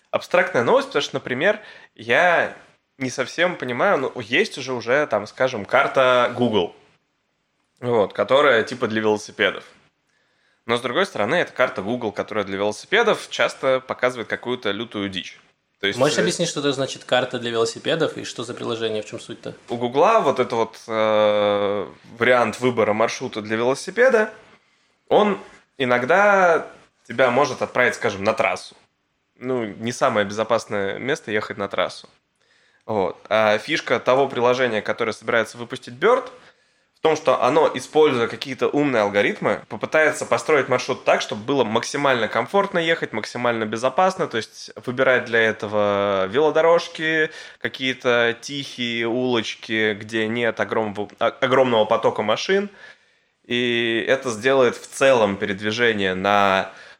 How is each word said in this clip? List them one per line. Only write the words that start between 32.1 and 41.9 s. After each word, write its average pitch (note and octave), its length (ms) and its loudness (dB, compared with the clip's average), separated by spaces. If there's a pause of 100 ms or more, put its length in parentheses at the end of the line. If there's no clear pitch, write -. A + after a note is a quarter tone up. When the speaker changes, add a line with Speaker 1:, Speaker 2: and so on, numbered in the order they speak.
Speaker 1:
Вот. G#2 320 -2 (100)
А G#2+ 300 2
фишка C#3 420 -2
того B2+ 300 2
приложения, A#2+ 520 0
которое A2 300 -4
собирается A#2 460 -2
выпустить A#2+ 380 -12
Bird, A3 340 0 (680)
в - 60 -20
том, D#3 140 4
что - 260 2
оно, D3 300 4
используя B2+ 560 2
какие-то A#2+ 400 -4
умные C#3 320 2
алгоритмы, G#2 640 0
попытается D3+ 580 0
построить C3+ 440 0
маршрут B2 340 -2
так, E3+ 180 2
чтобы G#2+ 220 -8
было C3 220 0
максимально A#2 640 0